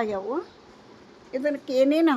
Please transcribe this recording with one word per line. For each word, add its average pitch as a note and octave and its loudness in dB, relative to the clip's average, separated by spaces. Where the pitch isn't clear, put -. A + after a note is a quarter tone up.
ಆಗ್ಯಾವು. G#3+ -6
ಇದಕ್ಕೆ C#4 -4
ಏನೇನು D4+ 4